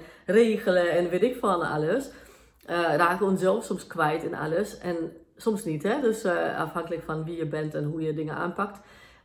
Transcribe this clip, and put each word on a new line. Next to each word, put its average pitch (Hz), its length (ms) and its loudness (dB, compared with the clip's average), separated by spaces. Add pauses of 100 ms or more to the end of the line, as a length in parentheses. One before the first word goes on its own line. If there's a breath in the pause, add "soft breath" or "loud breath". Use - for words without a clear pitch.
(260 loud breath)
regelen 202 680 4
en 175 180 4
weet 175 140 0
ik 254 120 4
van 185 260 0
alles. 160 480 0 (560 loud breath)
Eh, 170 300 0
raken 175 300 4
onszelf 190 380 2
soms - 240 -6
kwijt 160 360 0
in - 120 -4
alles 165 420 -2
en 170 340 -4 (240)
soms 214 300 -2
niet, 156 180 -4
hè. 247 180 0
Dus, 220 220 0
eh, 170 340 0
afhankelijk 165 460 -6
van 160 200 -6
wie 165 140 -8
je 160 80 -4
bent 151 280 -4
en 151 100 -4
hoe 160 180 -4
je 156 120 -2
dingen 156 220 -6
aanpakt. 185 440 -6 (460 loud breath)